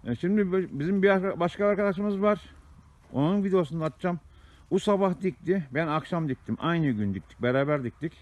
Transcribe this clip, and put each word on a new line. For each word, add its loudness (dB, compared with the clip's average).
E, -2
şimdi 2
bi-, -2
bizim 0
bir 6
arka-, 2
başka 0
arkadaşımız 0
var. 2
Onun 2
videosunu 0
atacağım. -4
O 2
sabah 2
dikti, -2
ben 0
akşam -2
diktim. -6
Aynı 0
gün 0
diktik, -10
beraber 0
diktik. -8